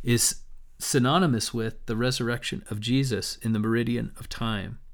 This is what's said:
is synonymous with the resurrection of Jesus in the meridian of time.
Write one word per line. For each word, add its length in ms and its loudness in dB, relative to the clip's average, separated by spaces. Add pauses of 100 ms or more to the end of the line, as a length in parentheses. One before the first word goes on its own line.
is 380 2 (380)
synonymous 720 4
with 320 -4
the 100 -2
resurrection 720 0
of 100 -4
Jesus 600 0
in 120 0
the 60 2
meridian 580 0
of 120 -12
time. 500 -4 (140)